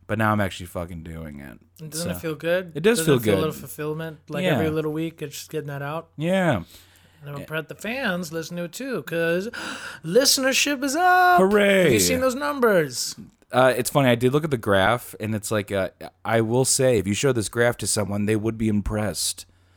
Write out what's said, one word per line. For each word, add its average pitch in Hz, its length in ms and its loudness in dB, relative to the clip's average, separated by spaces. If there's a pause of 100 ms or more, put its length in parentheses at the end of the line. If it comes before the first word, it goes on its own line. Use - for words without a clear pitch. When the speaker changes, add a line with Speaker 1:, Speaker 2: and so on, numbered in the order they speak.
Speaker 1:
but 107 120 -4
now 110 140 2
I'm 104 100 0
actually 90 240 -8
fucking 85 380 -10
doing 80 360 -12
it. 69 180 -18 (220)
Speaker 2:
And 156 100 -16
doesn't 165 200 -6
it 170 40 -4
Speaker 1:
So, 175 60 -12
Speaker 2:
feel 160 140 -6
good? 170 400 -4
Speaker 1:
it 147 80 -6
does 220 160 4
Speaker 2:
Doesn't 160 80 -2
Speaker 1:
feel 143 100 6
Speaker 2:
it 113 60 0
feel 104 100 2
a 98 40 4
Speaker 1:
good. 95 40 2
Speaker 2:
little - 180 -2
fulfillment? 156 600 -10 (100)
Like, 180 160 -4
Speaker 1:
Yeah. 180 120 2
Speaker 2:
every 107 120 2
little 156 240 -2
week, 160 300 -6
it's 143 120 -10
just - 160 -16
getting 147 180 -8
that 143 120 -10
out? 151 380 -10
Speaker 1:
Yeah. 165 460 0 (580)
Speaker 2:
And 143 120 -16
I'm 143 60 -12
Speaker 1:
Eh. - 60 -14
Speaker 2:
proud 156 220 -8
the - 60 -12
fans 202 560 -6
listen 165 280 -8
to 175 60 -6
it, 175 80 -10
too, 240 320 -8
'cause 170 440 -2 (280)
<gasps> - 280 -14
listenership 262 800 2
is 269 120 -2
up! 359 440 6
Speaker 1:
Hooray! 202 440 4
Speaker 2:
Have 147 100 6
you 107 60 4
seen 90 200 0
those 262 140 2
numbers? 240 840 0 (340)
Speaker 1:
Uh, 127 240 4
it's 120 140 -2
funny. 135 220 4
I 120 60 4
did 127 180 2
look 151 100 0
at 160 60 -4
the 131 80 -2
graph, 101 600 2
and 110 160 -4
it's 104 160 -6
like, 104 220 -2
uh, 95 160 0 (340)
I 113 200 2
will 120 240 2
say, 131 320 4
if 92 80 0
you 101 80 0
show 135 180 2
this 113 160 -2
graph 117 300 0
to 107 80 -6
someone, 101 400 -2
they 110 100 2
would 110 220 -2
be 110 100 0
impressed. 104 800 -2 (300)